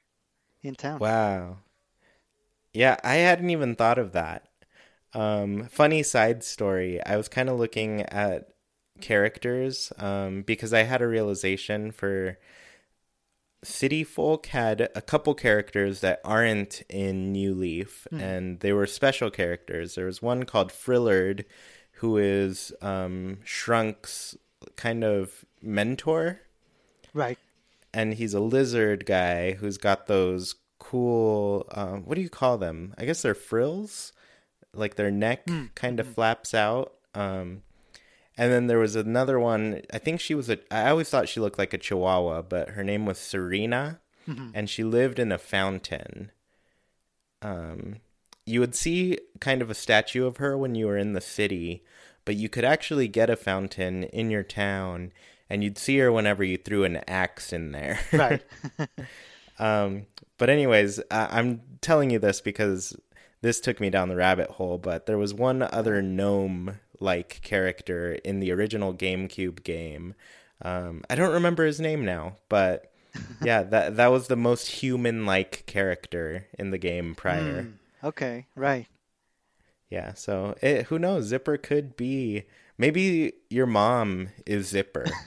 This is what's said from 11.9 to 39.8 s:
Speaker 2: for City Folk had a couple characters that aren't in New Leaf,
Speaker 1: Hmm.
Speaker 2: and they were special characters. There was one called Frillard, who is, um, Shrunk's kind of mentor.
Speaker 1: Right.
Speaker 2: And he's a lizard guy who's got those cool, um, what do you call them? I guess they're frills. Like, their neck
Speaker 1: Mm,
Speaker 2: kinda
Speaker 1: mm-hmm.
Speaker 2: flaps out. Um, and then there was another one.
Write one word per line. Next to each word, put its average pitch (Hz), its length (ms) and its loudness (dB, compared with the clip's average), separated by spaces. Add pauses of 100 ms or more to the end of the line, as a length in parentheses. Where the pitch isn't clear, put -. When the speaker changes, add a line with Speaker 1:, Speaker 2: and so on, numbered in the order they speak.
Speaker 2:
for 95 440 -2 (1300)
City 156 400 -2
Folk 156 440 0
had 113 500 0
a 107 40 -8
couple 151 360 2
characters 101 640 2
that 92 240 2
aren't 107 640 0
in 95 420 -4
New 98 240 0
Leaf, 92 560 -6
Speaker 1:
Hmm. 160 100 -8
Speaker 2:
and 92 380 -6
they 101 140 2
were 101 160 2
special 135 420 2
characters. 87 640 -4
There 92 120 -6
was 95 140 -8
one 123 260 0
called 95 260 0
Frillard, 101 720 2 (560)
who 113 160 2
is, 98 560 0 (100)
um, 92 640 -6
Shrunk's - 920 -2 (380)
kind 117 300 -2
of 101 400 0 (180)
mentor. 131 800 -2 (720)
Speaker 1:
Right. 127 240 -4 (560)
Speaker 2:
And 110 200 0
he's 110 200 -4
a 101 60 2
lizard 113 640 2
guy 90 460 2
who's 98 260 -6
got 98 300 0
those 92 480 2 (240)
cool, 110 920 0
um, 98 340 -6
what 156 120 -4
do 190 60 -2
you 175 60 -6
call 123 300 2
them? 87 400 -6
I - 60 -8
guess 160 180 -4
they're 110 140 2
frills. 160 760 -4 (640)
Like, 104 220 -4
their 101 160 0
neck 107 340 0
Speaker 1:
Mm, 160 300 -6
Speaker 2:
kinda 120 260 -2
Speaker 1:
mm-hmm. 120 100 -8
Speaker 2:
flaps 113 420 0
out. 113 400 0 (200)
Um, 95 480 -6 (720)
and 123 160 4
then 123 140 4
there 117 140 6
was 110 160 2
another 123 420 2
one. 110 440 0 (100)